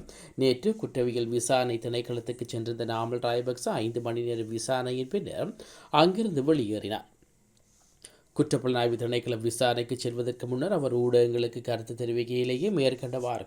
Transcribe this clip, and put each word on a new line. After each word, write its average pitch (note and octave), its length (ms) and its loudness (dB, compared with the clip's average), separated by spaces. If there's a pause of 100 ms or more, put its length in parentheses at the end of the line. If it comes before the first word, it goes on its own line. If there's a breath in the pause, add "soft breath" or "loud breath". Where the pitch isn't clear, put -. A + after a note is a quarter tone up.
(360 loud breath)
நேற்று C3 400 2
குற்றவியல் A#2+ 520 0
விசாரணை A#2+ 500 2
திணைக்களத்துக்கு A#2+ 680 -4
சென்றிருந்த A2+ 480 -4
நாமல் A#2 260 -2
ராயபக்ச B2 500 -2
ஐந்து A#2 320 -2
மணி A#2 200 -2
நேர A#2 200 -2
விசாரணையின் B2+ 640 -2
பின்னர் E3+ 480 -4 (340 loud breath)
அங்கிருந்து D#3+ 680 4
வெளியேறினார். G#2 500 -2 (1300 loud breath)
குற்றப்புலனாய்வு B2 600 2
திணைக்கள A#2+ 460 -2
விசாரணைக்கு A#2+ 560 0
செல்வதற்கு A#2+ 500 -4
முன்னர் C3 240 -2
அவர் C#3 260 2
ஊடகங்களுக்கு A#2+ 640 4
கருத்து A#2 320 -4
தெரிவிக்கையிலேயே B2 760 0
மேற்கண்டவாறு B2+ 760 0